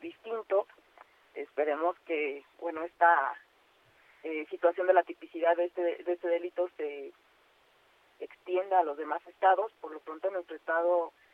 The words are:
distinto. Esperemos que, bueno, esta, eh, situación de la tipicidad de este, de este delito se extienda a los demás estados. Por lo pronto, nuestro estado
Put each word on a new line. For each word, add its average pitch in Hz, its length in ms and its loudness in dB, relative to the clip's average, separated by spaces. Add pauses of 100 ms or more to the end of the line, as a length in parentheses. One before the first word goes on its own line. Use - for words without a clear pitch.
distinto. 208 680 -4 (680)
Esperemos 151 720 -2
que, 147 400 -4 (160)
bueno, 165 240 -8
esta, 165 480 4 (880)
eh, 156 260 -6
situación 180 380 0
de 185 60 6
la 180 100 6
tipicidad 165 540 -2
de 175 80 2
este, 180 160 -6
de 170 320 -2
este 175 160 -4
delito 175 480 -2
se 143 340 -8 (1080)
extienda 185 600 0
a 175 40 6
los 143 140 -4
demás 151 300 -6
estados. 190 440 2 (100)
Por 156 100 -12
lo 156 80 -12
pronto, 160 320 -8
nuestro 175 240 -8
estado 170 560 0 (220)